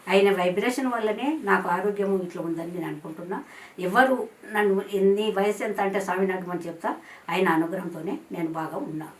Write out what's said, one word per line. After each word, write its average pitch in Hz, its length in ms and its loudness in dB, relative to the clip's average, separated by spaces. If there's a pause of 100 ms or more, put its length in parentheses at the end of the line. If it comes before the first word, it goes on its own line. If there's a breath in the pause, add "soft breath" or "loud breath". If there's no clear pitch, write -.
ఆయన 196 220 6
వైబ్రేషన్ 208 600 0
వల్లనే 226 500 0
నాకు 185 260 0
ఆరోగ్యము 196 540 0
ఇట్లా 175 180 -8
ఉందని 165 300 -4
నేను 170 160 -6
అనుకుంటున్నా. 165 560 -8 (360 loud breath)
ఎవరు 220 480 4 (240)
నన్ను 202 300 4 (120)
ఎన్ని 202 380 4
వయసు 202 320 0
ఎంత 208 180 -2
అంటే 196 180 0
స్వామిని 190 340 0
అడగమని 175 260 -6
చెప్తా, 170 360 -6 (340 loud breath)
ఆయన 185 200 2
అనుగ్రహంతోనే 165 680 -2 (120)
నేను 170 200 -4
బాగా 160 260 -6
ఉన్నా. 156 300 -6 (120)